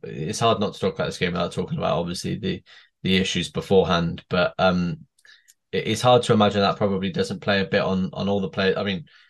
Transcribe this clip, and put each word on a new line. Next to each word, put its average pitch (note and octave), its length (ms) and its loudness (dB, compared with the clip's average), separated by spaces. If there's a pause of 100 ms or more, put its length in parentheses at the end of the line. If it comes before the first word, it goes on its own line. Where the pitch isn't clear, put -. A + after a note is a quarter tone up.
it's D#2 360 -8
hard A2+ 200 4
not G2 140 -2
to - 60 -16
talk F#2+ 160 -2
about F2+ 120 -2
this E2 100 -8
game F2+ 160 -2
without F2 180 -2
talking - 260 -6
about, F2 220 0
obviously, F2+ 380 -6
the, F2+ 260 -6 (400)
the F#2+ 140 2
issues F#2 320 -2
beforehand, E2+ 800 2
but, F2+ 300 0
um, F2+ 400 2 (720)
it, - 160 -2
it's A2 140 -2
hard B2 220 6
to A#2+ 100 2
imagine G#2 280 4
that F#2+ 160 2
probably G2 340 0
doesn't F#2+ 300 -4
play G2 200 0
a F#2+ 40 0
bit G2 160 2
on, F#2 320 0
on G2 160 -4
all G2+ 120 0
the F#2+ 80 -4
players. F#2+ 280 0
I G#2 60 -4
mean, F#2+ 220 -4 (240)